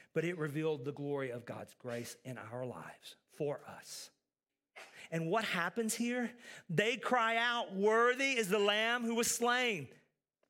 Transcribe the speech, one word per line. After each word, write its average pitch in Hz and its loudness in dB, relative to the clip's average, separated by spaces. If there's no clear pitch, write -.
but 160 0
it 175 -4
revealed 151 -2
the 147 -4
glory 143 -4
of 117 -10
God's 107 -12
grace 120 -8
in 123 -10
our 117 -8
lives 82 -12
for 143 -4
us. - -14
And 165 -2
what 220 2
happens 180 0
here? 240 -2
They 208 2
cry 226 2
out, 233 0
"Worthy 233 4
is 226 2
the 208 4
Lamb 220 4
who 226 0
was 233 2
slain." 240 2